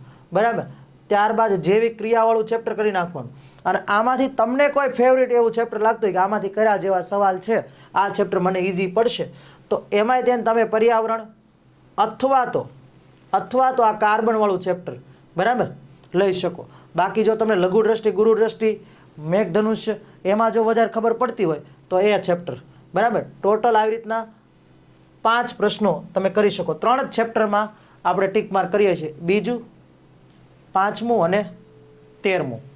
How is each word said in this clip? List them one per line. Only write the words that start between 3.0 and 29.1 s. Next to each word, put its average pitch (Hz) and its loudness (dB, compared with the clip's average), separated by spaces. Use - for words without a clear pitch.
અને 185 0
આમાંથી 240 0
તમને 262 0
કોઈ 277 0
ફેવરિટ 254 4
એવું 233 2
ચેપ્ટર 226 -4
લાગતું 226 0
હોય 185 -2
કે 180 0
આમાંથી 196 0
કયા 208 2
જેવા 185 -2
સવાલ 190 0
છે, 208 -2
આ 196 2
ચેપ્ટર 196 -2
મને 185 0
ઇઝી 185 -2
પડશે, 202 -2
તો - -4
એમાંય 233 2
તેને 247 0
તમે 226 2
પર્યાવરણ 226 0
અથવા 247 2
તો, - -4
અથવા 254 0
તો 254 2
આ 220 4
કાર્બનવાળું 214 2
ચેપ્ટર, 180 -6
બરાબર, 202 0
લઈ 190 2
શકો. 180 -6
બાકી 190 0
જો 220 2
તમને 220 0
લઘુ 185 2
દ્રષ્ટિ, 220 0
ગુરુ 214 4
દ્રષ્ટિ, 220 0
મેઘધનુષ્ય 202 -2
એમાં 214 0
જો 226 2
વધારે 220 2
ખબર 226 0
પડતી 226 -2
હોય 156 -2
તો 185 0
એ 202 2
ચેપ્ટર, 175 -4
બરાબર? 202 0
ટોટલ 220 2
આવી 220 0
રીતના 226 -8
પાંચ 233 0
પ્રશ્નો 196 0
તમે 190 0
કરી 208 2
શકો. - -4
ત્રણ 247 0
જ - -14
ચેપ્ટરમાં 214 -2
આપણે 185 0
ટિક 196 -2
માર્ક 185 0
કરીએ 202 2
છીએ, 156 -10